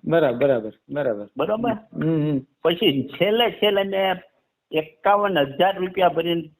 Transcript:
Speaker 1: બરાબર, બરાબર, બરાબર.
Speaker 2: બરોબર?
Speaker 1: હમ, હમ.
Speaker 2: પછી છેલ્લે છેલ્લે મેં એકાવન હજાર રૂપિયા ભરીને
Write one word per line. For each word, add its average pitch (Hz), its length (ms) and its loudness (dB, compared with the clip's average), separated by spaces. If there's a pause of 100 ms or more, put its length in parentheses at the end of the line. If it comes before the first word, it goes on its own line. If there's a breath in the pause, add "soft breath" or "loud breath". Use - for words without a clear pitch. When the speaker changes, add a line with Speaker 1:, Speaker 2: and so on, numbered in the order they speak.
Speaker 1:
બરાબર, 156 320 2
બરાબર, 120 360 2 (160)
બરાબર. 123 380 -4 (100)
Speaker 2:
બરોબર? 214 340 -2 (220)
Speaker 1:
હમ, 156 260 0
હમ. 147 200 0 (240)
Speaker 2:
પછી 165 460 0 (100)
છેલ્લે 214 320 2
છેલ્લે 196 320 0
મેં 190 400 -2 (480)
એકાવન 196 680 0
હજાર 147 400 2
રૂપિયા 185 320 2
ભરીને 165 400 -2 (100)